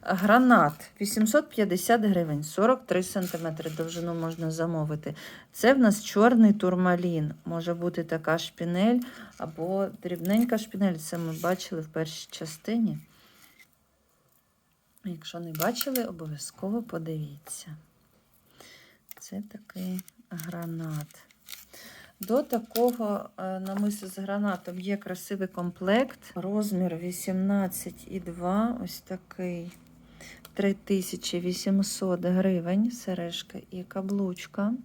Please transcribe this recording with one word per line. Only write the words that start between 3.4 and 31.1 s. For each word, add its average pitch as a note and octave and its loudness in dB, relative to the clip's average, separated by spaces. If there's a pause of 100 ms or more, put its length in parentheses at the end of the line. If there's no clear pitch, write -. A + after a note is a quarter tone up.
довжину E3 -4
можна E3 -2
замовити. D#3 -2 (380)
Це B3 6
в C4+ 4
нас G#3+ 6
чорний A3 8
турмалін, F3+ 2 (100)
може E3+ -2
бути E3+ -2
така D#3+ 0
шпінель F3+ 2 (360)
або F3+ -2 (160)
дрібненька G3 2
шпінель, G3 0
це E3 -8
ми E3 -4
бачили E3+ -4
в D#3 -10
першій D#3+ -6
частині. F3+ -2 (2000)
Якщо E3+ -10
не E3+ -8
бачили, A#3+ -2
обов'язково E3+ -6
подивіться. D#3 -10 (1400)
Це G3 -12 (100)
такий F#3 -8 (300)
гранат. E3 -8 (1000)
До B3+ 2
такого, A#3 0
е, F#3+ -6
намису G3+ -4
з F#3 -12
гранатом G3 -4
є G3 -2
красивий F#3 -6
комплект. F#3 -2
Розмір G3 0
вісімнадцять F#3 -2
і F#3+ -6
два, F#3 -2
ось - -10
такий. F3+ -8 (840)
Три G3 2
тисячі F#3 -2